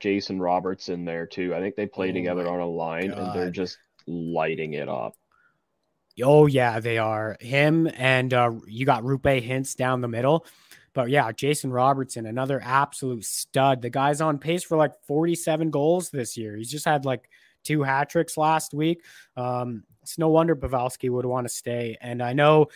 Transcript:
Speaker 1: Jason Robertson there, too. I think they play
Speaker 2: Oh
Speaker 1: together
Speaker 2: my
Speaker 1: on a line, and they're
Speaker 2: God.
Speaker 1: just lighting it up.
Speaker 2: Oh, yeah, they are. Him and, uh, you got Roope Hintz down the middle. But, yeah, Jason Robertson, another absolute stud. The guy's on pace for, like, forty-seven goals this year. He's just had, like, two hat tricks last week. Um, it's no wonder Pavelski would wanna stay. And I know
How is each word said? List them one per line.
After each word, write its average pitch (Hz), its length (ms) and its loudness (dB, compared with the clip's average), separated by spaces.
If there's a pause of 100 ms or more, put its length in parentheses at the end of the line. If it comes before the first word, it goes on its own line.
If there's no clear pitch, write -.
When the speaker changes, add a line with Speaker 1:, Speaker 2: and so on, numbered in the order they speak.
Speaker 1:
Jason 98 400 -2
Robertson 90 640 -2
there, 85 200 -4
too. 90 300 -4
I 82 60 -4
think 98 160 -4
they 104 100 -4
play 95 240 -2
Speaker 2:
Oh 92 40 -4
Speaker 1:
together 90 280 -2
Speaker 2:
my 87 80 -2
Speaker 1:
on 90 80 -2
a 87 80 -2
line, 82 460 -4
and 104 200 -6
they're 92 120 -2
Speaker 2:
God. 90 100 -4
Speaker 1:
just 92 240 -6 (300)
lighting 82 640 -4
it 73 140 -6
up. 62 260 -8 (1080)
Speaker 2:
Oh, 147 260 8
yeah, 123 340 2
they 113 180 -2
are. 110 420 -2
Him 151 540 2
and, 127 400 2
uh, 120 160 4 (160)
you 110 180 -8
got 123 200 2
Roope 135 420 2
Hintz 131 300 -4
down 127 240 0
the 123 80 -4
middle. 131 360 2 (500)
But, 123 160 0
yeah, 135 200 4
Jason 139 420 -2
Robertson, 131 540 0
another 131 340 -4
absolute 123 640 -2
stud. 135 580 0
The 123 60 -6
guy's 143 320 0
on 156 200 0
pace 170 240 -2
for, 165 120 0
like, 151 280 2
forty-seven 160 640 0
goals 160 400 2
this 127 260 -6
year. 107 200 -10
He's 117 160 -10
just 147 120 -8
had, 151 200 0
like, 131 260 -4 (320)
two 151 220 0
hat 135 260 0
tricks 165 260 -2
last 156 380 0
week. 160 300 -2 (320)
Um, 123 480 -6 (180)
it's - 160 -12
no 160 100 2
wonder 160 280 6
Pavelski 127 520 -4
would 123 160 0
wanna 123 240 -2
stay. 120 520 -6
And 120 200 -8
I 123 120 -2
know 147 440 8